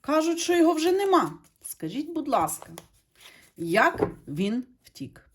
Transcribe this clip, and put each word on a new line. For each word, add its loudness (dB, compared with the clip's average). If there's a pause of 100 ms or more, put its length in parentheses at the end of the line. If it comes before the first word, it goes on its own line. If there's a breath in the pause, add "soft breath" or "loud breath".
Кажуть, 0
що 0
його 6
вже 2
нема. 2 (240)
Скажіть, -10
будь -6
ласка, -2 (840 loud breath)
як 0 (180)
він -2 (200)
втік? -18